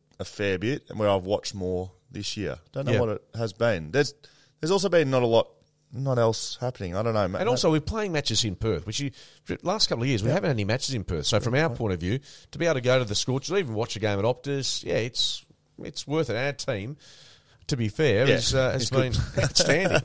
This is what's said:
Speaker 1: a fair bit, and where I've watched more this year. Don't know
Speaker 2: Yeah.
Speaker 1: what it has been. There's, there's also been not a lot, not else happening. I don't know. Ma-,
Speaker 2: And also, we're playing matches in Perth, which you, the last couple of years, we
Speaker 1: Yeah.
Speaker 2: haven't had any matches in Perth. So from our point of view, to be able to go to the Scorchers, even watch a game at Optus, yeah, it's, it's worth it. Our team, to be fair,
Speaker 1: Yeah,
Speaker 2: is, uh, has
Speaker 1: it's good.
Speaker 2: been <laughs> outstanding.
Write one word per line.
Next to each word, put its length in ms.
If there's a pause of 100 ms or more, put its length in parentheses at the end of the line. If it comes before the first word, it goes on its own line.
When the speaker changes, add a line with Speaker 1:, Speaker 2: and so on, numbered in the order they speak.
(180)
Speaker 1:
a 60
fair 340
bit, 320
and 80
where 100
I've 160
watched 300
more 380 (180)
this 260
year. 220 (140)
Don't 140
know 60
Speaker 2:
Yeah. 80
Speaker 1:
what 80
it 140 (120)
has 200
been. 360
There's, 220 (480)
there's 100
also 200
been 200
not 120
a 40
lot, 220 (440)
not 260
else 420
happening. 340
I 80
don't 120
know. 120
Ma-, 120
Speaker 2:
And 100
also, 220
we're 100
playing 320
matches 320
in 100
Perth, 320
which 140
you, 120 (340)
the 160
last 260
couple 140
of 60
years, 140
we 60
Speaker 1:
Yeah. 60
Speaker 2:
haven't 140
had 80
any 80
matches 300
in 100
Perth. 220
So 140
from 140
our 160
point 240
of 60
view, 180 (320)
to 80
be 80
able 80
to 80
go 160
to 80
the 80
Scorchers, 440
even 160
watch 220
a 20
game 200
at 80
Optus, 580
yeah, 120
it's, 480 (380)
it's 240
worth 220
it. 80
Our 160
team, 460 (680)
to 100
be 100
fair, 400
Speaker 1:
Yeah, 60
Speaker 2:
is, 200
uh, 180
has 100
Speaker 1:
it's 80
good. 220
Speaker 2:
been 160
<laughs> 140
outstanding. 640